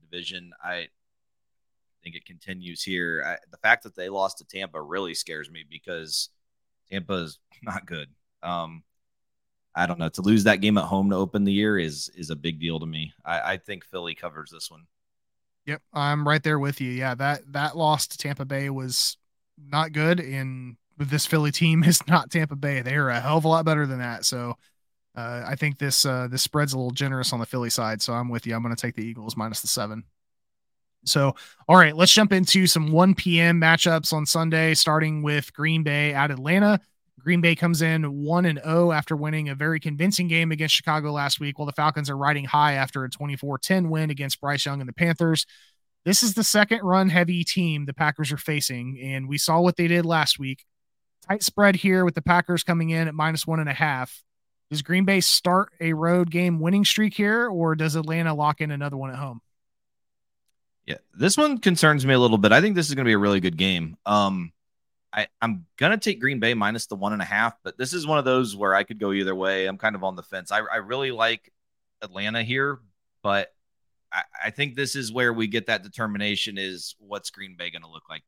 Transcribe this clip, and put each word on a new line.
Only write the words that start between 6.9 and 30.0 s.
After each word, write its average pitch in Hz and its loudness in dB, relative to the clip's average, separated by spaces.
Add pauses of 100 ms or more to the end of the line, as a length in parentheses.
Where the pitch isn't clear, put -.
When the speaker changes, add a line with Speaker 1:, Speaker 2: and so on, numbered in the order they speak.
Speaker 1:
Tampa 98 -8
is 85 -8 (120)
<laughs> - -20
not 98 -10
good. 76 -14 (340)
Um, 82 -8 (920)
I 87 0
don't 87 -4
know. 82 -4
To 92 -8
lose 104 4
that 101 6
game 104 2
at 85 0
home 98 0
to 98 2
open 98 0
the 98 2
year 104 0
is, 78 -6
is 82 -12
a 82 -8
big 76 -8
deal 82 -6
to 80 -10
me. 78 -10 (120)
I, 80 -6
I 95 -6
think 92 -14
Philly 85 -10
covers 78 -14
this 82 -16
one. 82 -20 (800)
Speaker 2:
Yep, 147 -10 (100)
I'm 147 -2
right 151 2
there 151 0
with 139 -4
you. 127 -4
Yeah, 127 -4
that, 139 -4
that 143 -4
loss 156 0
to - -12
Tampa 143 -8
Bay 139 -4
was 131 -4 (420)
not 151 -2
good, 160 2
and 131 -8 (200)
this 143 -2
Philly 151 2
team 160 4
<laughs> - -
is 165 6
not 156 4
Tampa 156 -2
Bay. 139 -2
They 127 -4
are 143 0
a 120 0
hell 147 2
of 156 2
a 160 2
lot 160 4
better 151 2
than 131 -4
that. 120 -6
So, 120 -4 (600)
uh, 120 -10
I 139 -6
think 147 -4
this, 139 0
uh, 127 -2
this 127 -4
spread's 147 -2
a - -6
little 127 -4
generous 131 -4
on 120 -4
the 117 -6
Philly 120 -4
side, 110 -4
so 127 -4
I'm 120 -4
with 117 -6
you. 117 -4
I'm 113 -4
gonna 117 -6
take 117 -6
the 110 -8
Eagles 113 -10
minus 110 -8
the - -14
seven. 110 -6 (1000)